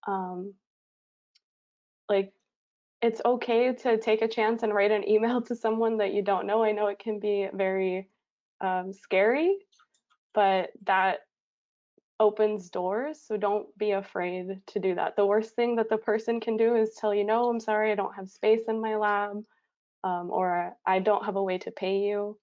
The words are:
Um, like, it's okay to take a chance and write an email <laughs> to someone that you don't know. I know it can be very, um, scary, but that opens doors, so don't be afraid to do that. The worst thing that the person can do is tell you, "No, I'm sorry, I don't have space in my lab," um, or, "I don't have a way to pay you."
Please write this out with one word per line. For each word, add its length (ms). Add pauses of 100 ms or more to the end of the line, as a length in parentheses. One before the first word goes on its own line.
Um, 480 (1500)
like, 240 (680)
it's 200
okay 500
to 260
take 240
a 40
chance 360
and 100
write 160
an 180
email 340
<laughs> 20
to 120
someone 420
that 160
you 100
don't 240
know. 160
I 80
know 160
it 100
can 220
be 340
very, 560 (500)
um, 320
scary, 640 (760)
but 380 (140)
that 340 (1000)
opens 520
doors, 500
so 160
don't 300 (100)
be 140
afraid 760
to 120
do 160
that. 200
The 120
worst 280
thing 200
that 140
the 80
person 420
can 180
do 180
is 200
tell 180
you, 100
"No, 260
I'm 100
sorry, 320
I 40
don't 200
have 160
space 360
in 140
my 140
lab," 480 (600)
um, 280
or, 440 (120)
"I 120
don't 260
have 100
a 80
way 160
to 120
pay 280
you." 440